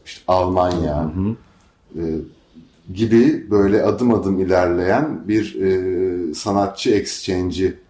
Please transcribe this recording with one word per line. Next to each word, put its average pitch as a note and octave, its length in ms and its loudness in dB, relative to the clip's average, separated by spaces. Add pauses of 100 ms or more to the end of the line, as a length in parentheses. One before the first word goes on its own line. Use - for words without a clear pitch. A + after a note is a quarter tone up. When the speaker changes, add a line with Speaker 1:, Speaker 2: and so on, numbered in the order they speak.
Speaker 1:
işte - 220 -18
Almanya, F2+ 760 0
Speaker 2:
Hı D#2+ 160 -6
hı. G#2+ 160 -2 (640)
Speaker 1:
e, E2 40 -6 (920)
gibi A#2 560 2
böyle G2+ 320 4
adım A#2 320 2
adım F#2+ 260 0
ilerleyen F2+ 880 0
bir, G#2 340 -2
e, F#2 720 -2
sanatçı G2+ 560 -2
exchange'i F#2 840 -2 (160)